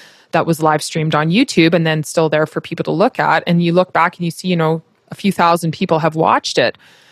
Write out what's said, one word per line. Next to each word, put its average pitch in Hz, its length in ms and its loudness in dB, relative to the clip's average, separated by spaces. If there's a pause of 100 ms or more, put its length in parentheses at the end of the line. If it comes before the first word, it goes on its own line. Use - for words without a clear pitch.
(320)
that 127 140 0
was 156 160 -2
live 156 200 2
streamed 156 320 -4
on 156 160 0
YouTube 175 440 2
and 165 100 2
then 156 200 -2
still 160 240 0
there 151 180 0
for - 140 -8
people - 240 -8
to 156 80 -6
look 190 260 0
at. 156 280 2
And 175 180 2
you 170 80 0
look 180 200 2
back 170 240 0
and 175 80 -8
you 170 60 -4
see, - 180 -10
you 180 60 0
know, 160 280 0 (260)
a - 80 -16
few 190 160 -2
thousand 170 400 2
people 165 260 0
have 156 160 -2
watched 156 420 0
it. 127 220 0 (340)